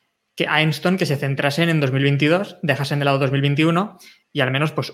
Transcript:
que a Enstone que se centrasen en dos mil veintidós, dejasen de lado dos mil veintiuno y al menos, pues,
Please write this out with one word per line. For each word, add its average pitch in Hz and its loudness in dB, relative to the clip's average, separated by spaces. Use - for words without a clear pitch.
que - -2
a 156 2
Enstone 170 0
que 180 -2
se 143 0
centrasen 143 0
en 160 2
dos 135 0
mil 135 0
veintidós, 151 0
dejasen 143 -2
de 143 -2
lado 139 2
dos 135 0
mil 139 0
veintiuno 160 0
y 147 -2
al 127 2
menos, 143 -2
pues, 139 -6